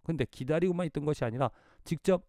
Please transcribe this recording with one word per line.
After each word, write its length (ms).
근데 220
기다리고만 640
있던 180
것이 180
아니라 260
직접 440